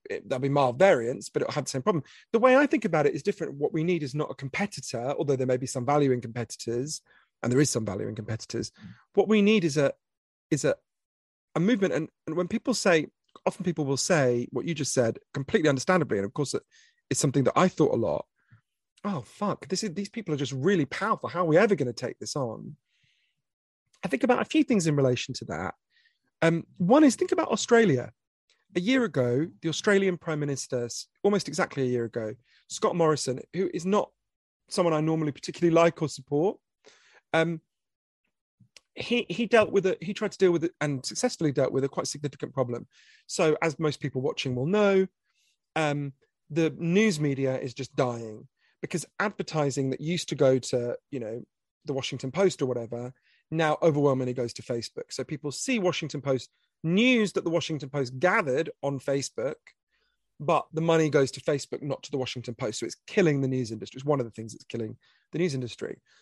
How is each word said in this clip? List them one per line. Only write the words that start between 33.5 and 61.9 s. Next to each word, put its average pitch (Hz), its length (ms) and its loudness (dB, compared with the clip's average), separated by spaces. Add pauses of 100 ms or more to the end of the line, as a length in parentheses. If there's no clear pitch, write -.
who 185 200 -2
is 170 120 -6
not 190 240 0 (600)
someone 175 240 2
I 151 80 0
normally 156 320 0
particularly 170 420 0
like 170 260 4
or 156 60 0
support, 147 500 -2 (760)
um, 165 260 2 (1400)
he, - 340 -2
he 196 160 -2
dealt 214 260 4
with 190 140 2
it, 185 160 0
he 190 120 -8
tried 202 180 -4
to - 60 -16
deal 185 140 6
with 160 120 0
it 170 160 -2
and 143 260 -2
successfully - 460 -2
dealt 131 220 0
with 131 100 0
a 139 60 -4
quite - 180 -4
significant 147 460 -8
problem. 120 340 -4 (400)
So, 156 340 2
as 160 180 -2
most 156 200 -2
people 135 220 -6
watching 131 340 -4
will 123 100 -4
know, 196 420 4 (680)
um, 147 380 -2 (360)
the 156 280 0
news 175 420 2
media 135 380 0
is 123 160 -8
just - 220 -10
dying 117 520 -4 (340)
because 160 240 -6 (140)
advertising 147 720 -2
that 131 100 -6
used 160 280 -4
to 156 60 -4
go 131 240 4
to, 120 380 -4 (120)
you 139 100 -8
know, 113 220 -8 (440)
the 147 80 -6
Washington 135 380 -6
Post 185 300 2
or 143 40 2
whatever, 120 480 -6 (360)
now 160 320 2
overwhelmingly 139 520 4
goes 123 200 -4
to - 80 -14
Facebook. - 500 -8
So 131 120 -8
people 147 280 -6
see 247 280 -2
Washington 160 420 -2
Post 131 280 -2 (340)
news 214 500 4
that - 100 -2
the 170 60 -2
Washington 151 400 -4
Post 131 300 -4
gathered 165 500 2 (120)
on 139 180 -4
Facebook, 139 560 -4 (840)
but 151 340 0
the 160 80 -4
money 165 280 4
goes 139 220 4
to - 100 -14
Facebook, - 400 -4
not 135 220 -6